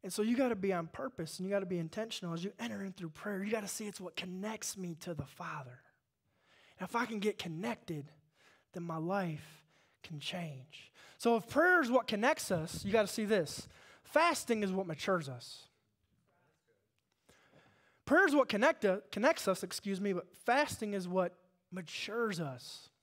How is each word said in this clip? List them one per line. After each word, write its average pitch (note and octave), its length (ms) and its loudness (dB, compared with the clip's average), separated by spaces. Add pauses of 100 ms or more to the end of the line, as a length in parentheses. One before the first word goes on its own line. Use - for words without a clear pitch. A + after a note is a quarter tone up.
And F#3+ 100 -6
so G#3+ 80 -2
you A3+ 160 2
gotta B3+ 180 2
be G3 160 0
on E3+ 140 0
purpose - 540 -8
and F#3 100 -4
you G3+ 60 2
gotta G3 100 2
be F3+ 140 -2
intentional F3 560 -6
as E3 80 -4
you G3 160 -6
enter A3 240 -6
in F#3+ 100 -8
through E3+ 160 -8
prayer. G3 340 -6
You G#3 60 -4
gotta G#3 180 -2
see G#3+ 200 -8
it's G3+ 120 -10
what F3+ 160 -12
connects F#3+ 640 -8
me F3 220 -6
to F3 160 -8
the C#3+ 100 -6
Father. C#3+ 540 -10 (1000)
And F#3 80 -6
if - 80 -8
I A#3 120 0
can A3 100 -6
get G3+ 220 0
connected, E3+ 720 -6 (600)
then F3 100 -8
my E3 140 -4
life E3+ 680 -4 (400)
can D3+ 160 -10
change. D3+ 720 -10 (260)
So A#3 200 4
if - 120 -4
prayer F4 320 8
is A#3+ 80 2
what A#3+ 160 4
connects A3+ 460 2
us, D#3+ 340 -2
you G3 60 -2
gotta G#3+ 160 6
see A3 180 -2
this. G3 420 0 (360)
Fasting D4+ 580 4
is G3 100 0
what F#3+ 140 0
matures E3 420 0
us. - 360 -12 (2500)
Prayer F4 200 8
is D4 80 4
what C4+ 140 6
connect, A#3 380 4 (260)
connects A#3+ 380 2
us, F#3 140 0
excuse F#3+ 360 -6
me, G3 140 0
but F3+ 120 -4 (200)
fasting A#3+ 480 2
is F#3 160 -4
what F3+ 240 2 (400)
matures G3+ 640 -4
us. C3+ 480 -8 (160)